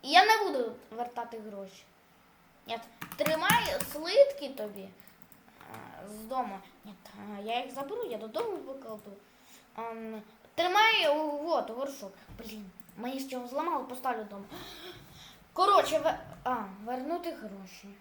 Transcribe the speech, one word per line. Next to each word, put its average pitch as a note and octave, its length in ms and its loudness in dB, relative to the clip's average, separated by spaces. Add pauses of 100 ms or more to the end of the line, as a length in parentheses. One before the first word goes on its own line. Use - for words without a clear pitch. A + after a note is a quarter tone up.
Я E4 220 10
не A4 200 6
буду B3+ 280 0 (180)
вертати A#3 480 -8
гроші. G3+ 460 -14 (800)
Ні, A3+ 120 -6 (380)
тримай F4+ 640 4 (120)
слитки F#4 560 4
тобі, G#3 340 -8
е, F#3+ 60 -14 (1200)
з G#3+ 160 -14
дому. A3 340 -2 (260)
Ні, G#3 100 -16 (440)
е, G3 40 -10
я A#3 220 0
їх B3 100 -12
заберу, F#4+ 300 -6
я A#3+ 140 -6
додому D#4+ 380 -4
викладу. C4 560 -12 (640)
Ем, A3+ 460 -8 (320)
тримай, F#4+ 540 6
о, D4 360 2
от, D4+ 260 2
горшок. B3 420 -8 (260)
Блін, G#3+ 320 -12 (260)
мені C4 240 -6
ж C4+ 60 -8
його B3+ 200 -6
зламали, C#4+ 380 -2
поставлю B3 380 -4
вдома. G3+ 220 -12 (1080)
Коротше, F4 460 6
ве-, - 220 2 (240)
а, B3+ 120 0 (280)
вернути D4+ 460 -4
гроші. G3 580 -14 (120)